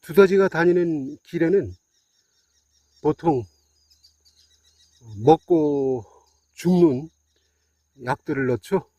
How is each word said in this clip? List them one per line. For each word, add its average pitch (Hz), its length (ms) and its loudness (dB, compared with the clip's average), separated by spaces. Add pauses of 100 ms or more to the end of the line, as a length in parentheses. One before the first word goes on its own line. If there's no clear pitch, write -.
두더지가 190 460 2
다니는 165 720 -2
길에는 165 520 -2 (1300)
보통 151 440 -2 (1800)
먹고 143 800 0 (500)
죽는 165 540 2 (960)
약들을 135 420 -6
넣죠. 127 420 -4 (100)